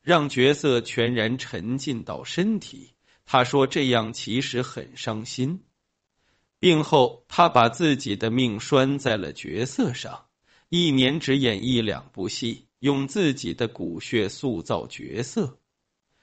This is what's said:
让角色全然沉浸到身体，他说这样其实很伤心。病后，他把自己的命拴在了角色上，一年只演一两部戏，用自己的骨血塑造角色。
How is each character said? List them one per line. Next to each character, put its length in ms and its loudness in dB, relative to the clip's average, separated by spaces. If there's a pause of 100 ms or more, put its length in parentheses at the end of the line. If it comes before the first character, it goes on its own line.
让 280 2
角 240 4
色 280 2
全 340 -2
然 220 0
沉 400 -6
浸 260 -6
到 200 -10
身 360 -2
体， 320 -16 (340)
他 180 4
说 240 4
这 200 0
样 260 2
其 280 -4
实 200 -4
很 340 -10
伤 300 -6
心。 380 -6 (960)
病 240 6
后， 440 2
他 220 4
把 200 6
自 260 2
己 200 -4
的 160 -2
命 280 0
拴 380 2
在 200 0
了 160 -8
角 320 -4
色 280 -2
上， 320 -12 (440)
一 220 2
年 280 2
只 180 0
演 280 0
一 160 2
两 300 -6
部 180 -6
戏， 380 -8 (120)
用 280 0
自 260 2
己 200 -6
的 140 -2
骨 320 -8
血 300 0
塑 320 -4
造 260 -4
角 340 -10
色。 380 -6 (640)